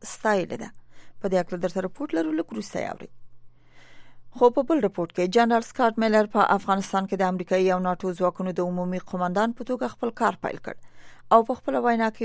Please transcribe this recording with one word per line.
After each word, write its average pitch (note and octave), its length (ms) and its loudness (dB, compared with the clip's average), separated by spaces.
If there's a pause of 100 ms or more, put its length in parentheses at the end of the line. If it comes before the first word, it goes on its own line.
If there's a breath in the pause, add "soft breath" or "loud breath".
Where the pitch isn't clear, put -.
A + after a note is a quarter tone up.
(120)
ستایلې G3+ 500 0
ده. - 60 -10 (520 soft breath)
په - 100 -4
دې F#3 100 2
هکله F3 240 -4
درته F#3 220 -2
رپورټ C#4+ 300 -8
لرو، D#4+ 220 0
لږ E4 140 -2
وروسته G#3+ 260 -8
یې - 140 -4
اورئ. - 180 -14 (1300 soft breath)
خو B3 100 8 (100)
په C#4 140 4
بل D#4+ 160 4
رپورټ F3 300 -2
کې F#3 200 2
جنرال A#3 300 4
سکاټ A3+ 280 0 (100)
میلر G#3+ 280 4
په G#3 240 4
افغانستان G3 540 0
کې G3+ 100 -2
د F#3 120 2
امریکایي F#3 420 2
او F3+ 100 2
ناټو F3+ 380 -2
ځواکونو F3+ 340 0
د F3+ 140 0
عمومي F3+ 300 -2 (120)
قومندان F#3 480 0
په A#3+ 80 -12
توګه B3 260 -4
خپل A#3 160 -4 (120)
کار F#3 240 0
پیل - 200 -6
کړ - 80 -10 (600 soft breath)
او A3+ 40 10 (100)
په B3 100 -4
خپله C4 240 0
وینا A3+ 320 2
کې A3+ 80 -4